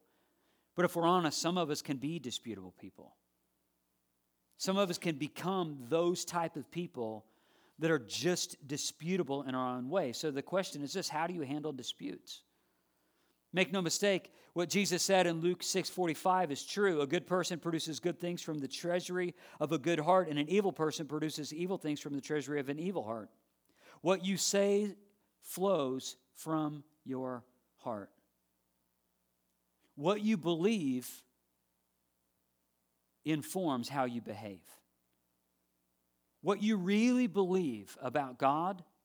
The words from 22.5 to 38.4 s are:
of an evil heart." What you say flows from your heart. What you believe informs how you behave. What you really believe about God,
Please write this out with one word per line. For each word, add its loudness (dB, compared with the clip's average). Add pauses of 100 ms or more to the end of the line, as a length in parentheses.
of -4
an -4
evil -2
heart." -6 (720)
What 2
you 2
say 2 (440)
flows 0 (160)
from -4 (220)
your -6 (320)
heart. -6 (1800)
What 2
you 4
believe 0 (2000)
informs -2
how -2
you -2
behave. -10 (1800)
What 2
you 4
really 4
believe 0
about 0
God, 2 (220)